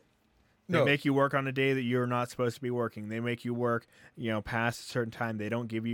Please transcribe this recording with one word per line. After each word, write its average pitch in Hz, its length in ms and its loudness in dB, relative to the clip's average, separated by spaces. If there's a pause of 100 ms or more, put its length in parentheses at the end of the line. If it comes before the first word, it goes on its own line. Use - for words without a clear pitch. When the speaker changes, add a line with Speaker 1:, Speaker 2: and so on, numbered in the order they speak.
(720)
Speaker 1:
they 170 80 4
Speaker 2:
no. 147 80 6
Speaker 1:
make 143 180 2
you 143 80 4
work 139 220 4
on 135 140 0
a 131 40 -4
day 135 220 2
that 131 80 0
you're 123 240 2
not 123 240 0
supposed 120 260 0
to - 60 -12
be 123 80 -2
working. 113 400 -4
They 113 100 -4
make 120 240 -2
you 120 80 -2
work, 120 340 0 (300)
you 120 140 -2
know, 107 100 0
past 117 400 -2
a - 40 -16
certain 117 280 -2
time. 113 240 -4
They 107 140 -4
don't 117 180 -2
give 110 180 -4
you 117 80 -2